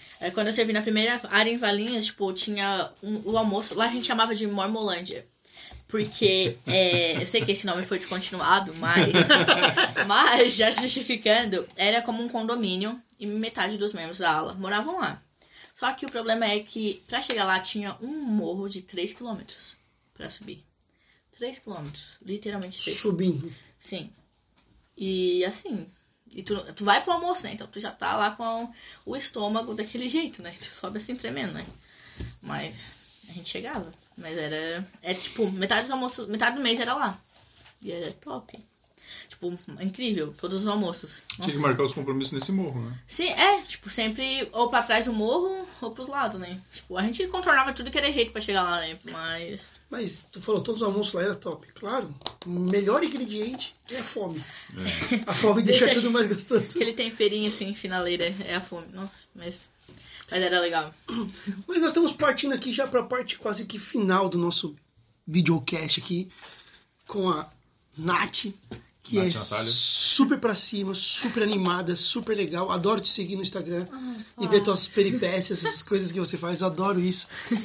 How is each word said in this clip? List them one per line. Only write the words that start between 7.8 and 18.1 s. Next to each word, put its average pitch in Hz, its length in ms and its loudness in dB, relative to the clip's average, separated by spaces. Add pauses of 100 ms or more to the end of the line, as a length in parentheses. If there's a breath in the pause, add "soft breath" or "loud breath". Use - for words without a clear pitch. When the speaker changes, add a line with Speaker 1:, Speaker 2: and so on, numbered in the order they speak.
Speaker 1:
foi 185 140 -2
descontinuado, 185 760 0
mas, 165 320 4 (500)
<laughs> - 500 2
mas, 240 460 6
já 220 160 4
justificando, 233 1040 0
era 214 280 2
como 233 180 -4
um 240 80 -4
condomínio 220 720 -2 (180)
e 208 60 -8
metade 214 500 -4
dos 202 160 -2
membros 175 280 -8
da 170 120 4
ala 160 220 0
moravam 208 460 -4
lá. - 200 -4 (540 loud breath)
Só 254 200 -2
que 262 120 -10
o 262 60 -10
problema 226 340 -2
é 208 140 2
que 214 480 -6
pra 247 160 -4
chegar 226 220 0
lá 190 140 2
tinha 202 420 -6
um 294 200 -8